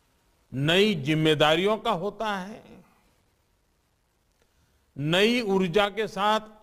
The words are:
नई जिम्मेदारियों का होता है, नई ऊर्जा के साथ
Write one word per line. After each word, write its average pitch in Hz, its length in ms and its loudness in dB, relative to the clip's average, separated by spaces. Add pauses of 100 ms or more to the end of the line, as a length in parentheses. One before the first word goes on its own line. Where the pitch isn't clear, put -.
(540)
नई 175 400 2
जिम्मेदारियों 156 840 2
का 226 120 -4
होता 202 460 -6
है, 185 480 -16 (2250)
नई 196 420 2
ऊर्जा 196 480 2
के 208 200 -6
साथ 214 320 0 (220)